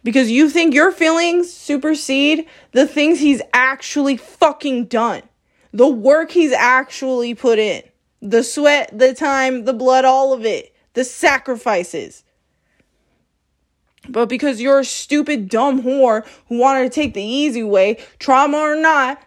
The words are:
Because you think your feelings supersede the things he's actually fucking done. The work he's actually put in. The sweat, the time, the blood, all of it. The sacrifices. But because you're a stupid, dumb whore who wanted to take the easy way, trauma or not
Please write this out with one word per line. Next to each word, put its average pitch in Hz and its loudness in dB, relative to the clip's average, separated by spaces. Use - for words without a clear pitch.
Because 240 2
you 285 4
think 330 2
your 339 4
feelings 339 0
supersede 294 -2
the 277 2
things 302 0
he's 285 2
actually 269 0
fucking 285 -2
done. 226 -2
The 247 4
work 285 2
he's 311 2
actually 247 -2
put 226 0
in. 208 -4
The 226 0
sweat, 294 0
the 254 4
time, 262 -2
the 262 -2
blood, 254 2
all 269 2
of 233 -4
it. 190 -6
The 254 -4
sacrifices. 226 -4
But 233 -4
because 254 -4
you're 277 2
a 254 -2
stupid, 294 -4
dumb 262 0
whore 247 0
who 240 -6
wanted 262 2
to 254 -2
take 294 -4
the 196 -8
easy 240 -4
way, 202 0
trauma 285 0
or 302 -2
not 294 0